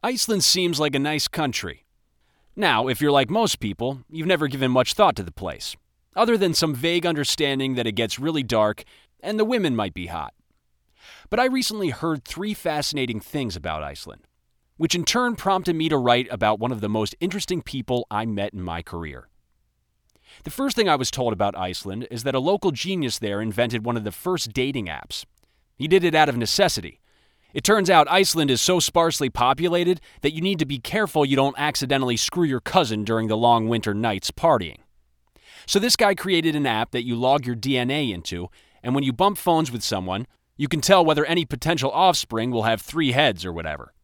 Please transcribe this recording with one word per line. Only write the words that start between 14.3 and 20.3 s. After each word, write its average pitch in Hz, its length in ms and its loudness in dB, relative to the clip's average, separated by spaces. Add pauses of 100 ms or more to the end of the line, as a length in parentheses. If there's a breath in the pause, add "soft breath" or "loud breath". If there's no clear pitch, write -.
which 160 160 0
in 175 120 -2
turn 240 300 0
prompted 185 400 0
me 160 140 0
to 151 80 2
write 123 320 4
about 107 300 0
one 120 120 -2
of 110 100 -6
the 107 60 -4
most 107 320 -2
interesting 180 440 -4
people 127 480 -4
I 110 160 -2
met 101 260 -2
in 98 80 -8
my 85 220 -6
career. 78 440 -12 (1160 soft breath)